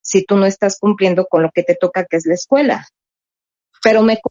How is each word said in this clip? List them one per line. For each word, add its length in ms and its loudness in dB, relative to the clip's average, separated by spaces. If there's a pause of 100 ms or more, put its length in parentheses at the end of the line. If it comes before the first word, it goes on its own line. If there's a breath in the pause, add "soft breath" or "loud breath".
si 240 0
tú 120 0
no 80 2
estás 340 -2
cumpliendo 460 0
con 180 0
lo 100 -2
que 100 -2
te 120 0
toca, 300 -4
que 120 -4
es 80 -4
la 80 0
escuela?". 520 -2 (960)
Pero 180 4
me 180 2 (120)